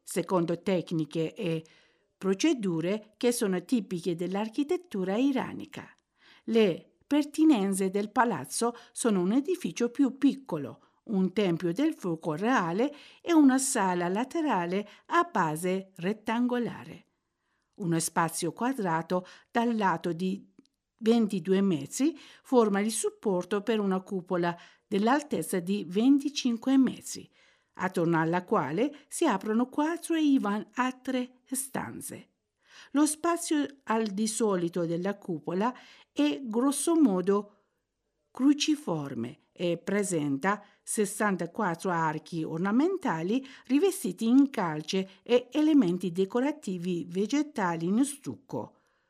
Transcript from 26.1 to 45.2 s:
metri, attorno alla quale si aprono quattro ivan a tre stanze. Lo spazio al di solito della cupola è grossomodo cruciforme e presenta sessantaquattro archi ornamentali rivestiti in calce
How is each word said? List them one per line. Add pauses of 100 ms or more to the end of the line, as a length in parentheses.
metri, (440)
attorno
alla
quale (100)
si
aprono
quattro
ivan (100)
a
tre (100)
stanze. (680)
Lo
spazio (180)
al
di
solito
della
cupola (400)
è
grossomodo (720)
cruciforme (100)
e
presenta (180)
sessantaquattro
archi
ornamentali (200)
rivestiti
in
calce